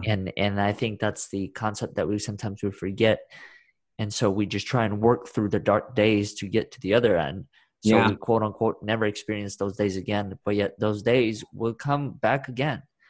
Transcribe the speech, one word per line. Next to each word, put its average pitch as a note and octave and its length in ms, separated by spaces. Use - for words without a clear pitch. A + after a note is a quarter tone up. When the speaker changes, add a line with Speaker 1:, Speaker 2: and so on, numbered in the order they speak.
Speaker 1:
And, G2 300
and G2+ 240
I G2+ 120
think G#2+ 280
that's - 280
the G2 200
concept - 480
that F2 120
we G#2 120
sometimes G2+ 420
we G2+ 80
forget. G2+ 480
And G#2 160
so G#2+ 160
we G2+ 160
just G2+ 220
try A#2+ 160
and G#2 160
work A#2+ 280
through G#2+ 220
the G#2 80
dark - 380
days G#2 380
to - 120
get G#2 240
to - 100
the F#2+ 140
other A2+ 240
end. E2 280
So A2 120
Speaker 2:
Yeah. A2+ 120
Speaker 1:
we G2+ 80
quote A2+ 280
unquote G#2+ 360
never A2 240
experience G#2 520
those G2 200
days G2 200
again, G2 480
but G#2 100
yet G2+ 240
those G#2+ 240
days A2+ 500
will A#2 220
come C#3+ 380
back C3+ 360
again. B2+ 360